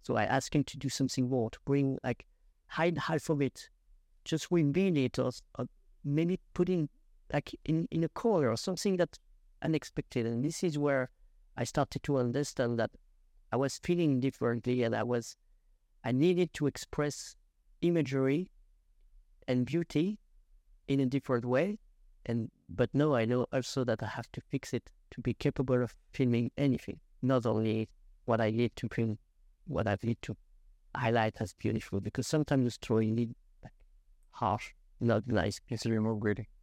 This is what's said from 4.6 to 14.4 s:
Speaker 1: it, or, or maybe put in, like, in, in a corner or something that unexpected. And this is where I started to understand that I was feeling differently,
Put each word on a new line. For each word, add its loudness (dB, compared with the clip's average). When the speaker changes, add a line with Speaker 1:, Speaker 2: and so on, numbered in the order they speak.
Speaker 1:
it, 0
or, 2
or -2
maybe 0
put 2
in, 0
like, -4
in, 0
in 0
a -2
corner 2
or 0
something -2
that 0
unexpected. -2
And -2
this -4
is 0
where 0
I -2
started -2
to 0
understand -2
that 0
I -2
was 0
feeling 2
differently, 0